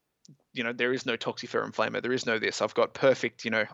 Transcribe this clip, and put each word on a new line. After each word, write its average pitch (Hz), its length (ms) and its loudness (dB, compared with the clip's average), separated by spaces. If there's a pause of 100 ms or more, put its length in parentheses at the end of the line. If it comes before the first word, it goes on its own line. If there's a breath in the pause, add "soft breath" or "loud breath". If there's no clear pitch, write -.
(540)
you 123 100 -4
know, 117 80 -2
there 123 200 2
is 131 140 -2
no 117 120 0
Toxifera 113 520 -4
Inflamer, 110 320 -2
there 120 120 0
is 123 120 -2
no 113 120 2
this. 101 240 -2
I've 107 120 -2
got 117 200 2
perfect, 123 500 2
you 113 60 -2
know, 110 240 2